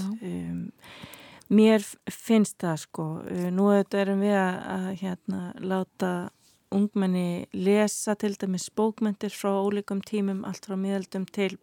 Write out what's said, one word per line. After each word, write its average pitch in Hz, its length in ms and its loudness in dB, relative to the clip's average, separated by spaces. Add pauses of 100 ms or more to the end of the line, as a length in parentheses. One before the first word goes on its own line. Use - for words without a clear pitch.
(180)
Um... 175 500 -6 (800)
Mér 220 340 8
f-, - 240 -14
finnst - 560 2
það, 165 160 0
sko. - 280 -8 (140)
Uh, 180 300 -4
nú 190 200 4
auðvitað 202 340 4
erum 196 180 2
við 202 160 4
að, 185 280 2
að, 185 320 -4
hérna, 185 440 -6 (180)
láta 185 520 -2 (600)
ungmenni 185 760 0
lesa 202 680 2
til 202 240 -2
dæmis 185 320 -4
bókmenntir 214 640 -2
frá - 200 -4
ólíkum 202 480 -2
tímum, 196 440 -2
allt - 240 -10
frá 196 80 -4
miðöldum 190 480 -4
til 190 380 -4